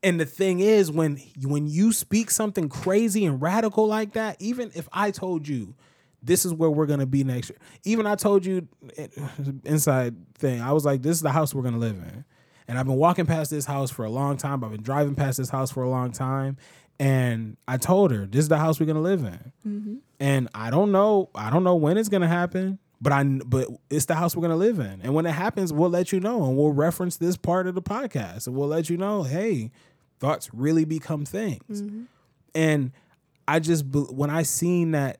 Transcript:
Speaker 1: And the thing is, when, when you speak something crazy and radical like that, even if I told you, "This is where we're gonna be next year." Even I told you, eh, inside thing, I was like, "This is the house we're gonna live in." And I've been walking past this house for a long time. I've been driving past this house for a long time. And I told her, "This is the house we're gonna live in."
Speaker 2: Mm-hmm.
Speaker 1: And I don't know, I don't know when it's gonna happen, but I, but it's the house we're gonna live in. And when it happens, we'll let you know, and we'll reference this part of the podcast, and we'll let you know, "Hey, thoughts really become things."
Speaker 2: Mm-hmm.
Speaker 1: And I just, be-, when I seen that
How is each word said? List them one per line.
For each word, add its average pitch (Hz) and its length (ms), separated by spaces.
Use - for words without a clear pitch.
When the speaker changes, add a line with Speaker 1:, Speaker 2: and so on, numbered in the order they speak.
Speaker 1:
And 175 140
the 156 80
thing 185 320
is, 196 320
when, 151 300
when 147 260
you 185 240
speak 214 380
something 196 380
crazy 202 560
and 139 160
radical 214 460
like 214 280
that, 220 260
even 233 340
if 160 180
I 196 200
told 175 340
you, 123 300
"This 175 240
is 180 80
where 160 180
we're 151 160
gonna 139 200
be 135 160
next 127 280
year." - 80
Even 220 220
I 208 100
told 202 280
you, 180 220
eh, 156 100
inside 131 520
thing, 127 260
I 123 120
was 147 120
like, 139 180
"This 160 140
is 156 60
the 151 80
house 147 240
we're 135 80
gonna 120 160
live 110 200
in." 90 260
And 120 120
I've 131 80
been 131 100
walking 170 300
past 156 260
this 147 120
house 139 280
for 120 120
a 107 60
long 139 260
time. 139 280
I've 107 80
been 107 100
driving 143 320
past 135 240
this 131 120
house 135 200
for 131 140
a 127 60
long 127 200
time. 135 460
And 123 580
I 131 80
told 185 340
her, 104 160
"This 110 140
is 151 80
the 156 100
house 156 220
we're 156 60
gonna 156 140
live 180 220
in." 104 300
Speaker 2:
Mm-hmm. 208 280
Speaker 1:
And 135 340
I 113 180
don't 190 200
know, 202 420
I 214 180
don't 170 120
know 180 140
when 156 200
it's 220 120
gonna 190 200
happen, 185 520
but 139 120
I, 139 100
but 131 460
it's 143 180
the 170 100
house 170 180
we're 170 80
gonna 165 140
live 202 240
in. 98 220
And 127 120
when 165 120
it 165 60
happens, 180 400
we'll 165 180
let 175 200
you 196 80
know, 208 260
and 131 120
we'll 147 160
reference 165 460
this 175 180
part 180 320
of 180 80
the 185 60
podcast, 131 680
and 127 80
we'll 143 120
let 156 220
you 170 60
know, 196 260
"Hey, 147 480
thoughts 139 340
really 156 300
become 156 400
things." 202 580
Speaker 2:
Mm-hmm. 208 200
Speaker 1:
And 151 380
I 151 100
just, 156 320
be-, 143 80
when 143 320
I 160 140
seen 170 480
that 139 280